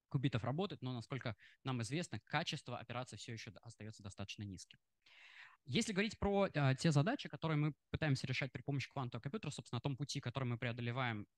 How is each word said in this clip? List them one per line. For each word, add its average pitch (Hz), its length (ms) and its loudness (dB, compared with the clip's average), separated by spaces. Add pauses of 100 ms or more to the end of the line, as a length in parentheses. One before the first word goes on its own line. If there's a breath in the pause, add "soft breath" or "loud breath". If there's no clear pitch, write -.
кубитов 135 340 2
работает, 156 380 -2
но, 127 120 -4
насколько 120 420 -4 (280 loud breath)
нам 127 180 0
известно, 127 380 -4
качество 147 580 -2
операций 120 400 -8
все - 160 -10
еще 113 180 -10
д-, - 120 -18
остается 110 400 -12
достаточно 101 400 -8
низким. 95 360 -10 (840 loud breath)
Если 214 280 2
говорить 202 240 2
про, 196 300 4
э, 139 280 6
те 165 160 4
задачи, 165 380 4
которые 160 280 0
мы 147 160 4 (180)
пытаемся - 360 2
решать 135 240 0
при 127 100 -10
помощи 139 280 -2
квантового 123 320 -4
компьютера, 156 300 -6
собственно, - 260 -6
на 120 40 -2
том 143 140 0
пути, 143 240 -4
который 131 260 -2
мы 120 120 0
преодолеваем, 120 680 0 (100)